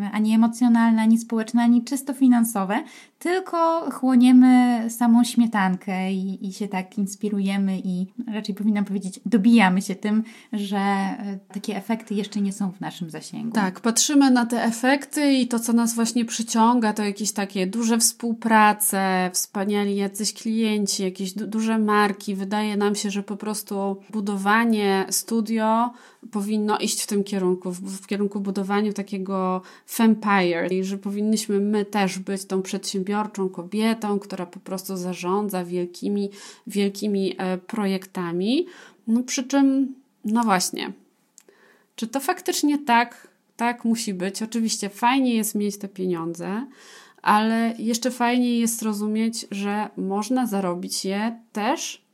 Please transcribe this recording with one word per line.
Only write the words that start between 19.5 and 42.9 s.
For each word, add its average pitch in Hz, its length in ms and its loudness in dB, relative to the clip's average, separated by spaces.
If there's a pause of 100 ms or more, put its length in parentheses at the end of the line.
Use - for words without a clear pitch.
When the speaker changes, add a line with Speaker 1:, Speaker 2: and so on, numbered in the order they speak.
Speaker 2:
jacyś 202 380 -2
klienci, 214 680 -2
jakieś 185 300 -4
du-, 208 140 -8
duże 220 320 0
marki. 208 560 2
Wydaje 208 420 -4
nam 202 180 2
się, 208 160 -4
że 202 120 -4
po 202 140 -10
prostu 202 600 -6 (120)
budowanie 208 1000 2
studio 226 800 0 (400)
powinno 208 460 -2
iść - 260 -4
w - 40 -10
tym 202 160 0
kierunku, 185 480 -2
w, 190 300 -12
w - 60 -20
kierunku 202 320 -2
budowania 202 540 -2
takiego 190 680 -4 (260)
fempire 202 840 2
i 190 120 0
że 196 140 -6
powinnyśmy 208 640 -2
my 208 260 0
też 190 340 -2
być 196 260 -6
tą 190 160 -2
przedsiębiorczą 196 880 -4
kobietą, 208 680 -2
która 185 260 -10
po 185 140 -16
prostu 185 380 -8
zarządza 185 680 -2
wielkimi, 180 640 -4 (380)
wielkimi, 202 680 -2
e, 185 200 -2
projektami. 190 1080 -2 (420)
No 233 160 0
przy 254 200 -4
czym, 269 520 2 (300)
no 226 180 0
właśnie, 196 500 -2 (1040)
czy 226 120 -6
to 269 120 -4
faktycznie 294 580 0
tak, 240 500 0 (300)